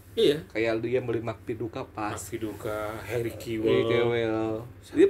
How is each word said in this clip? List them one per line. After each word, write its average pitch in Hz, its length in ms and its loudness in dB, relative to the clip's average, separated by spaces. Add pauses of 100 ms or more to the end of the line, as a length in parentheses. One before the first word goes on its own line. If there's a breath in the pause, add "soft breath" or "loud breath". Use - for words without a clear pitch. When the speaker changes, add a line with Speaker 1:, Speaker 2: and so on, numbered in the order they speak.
(140)
Speaker 1:
Iya. 160 340 4
Speaker 2:
Kayak 113 320 0
dia 120 180 0
beli 117 220 -2
Mark 113 240 -8
Viduka 120 420 -6
pas. 107 300 -6
Speaker 1:
Mark - 80 -10
Viduka, 107 800 -6
Harry 117 240 -2
Speaker 2:
Harry 113 80 -4
Speaker 1:
Kewell. 113 500 2
Speaker 2:
Kewell. 117 640 2 (320)
Speaker 1:
Siapa? - 160 -10
Speaker 2:
Dia 160 140 8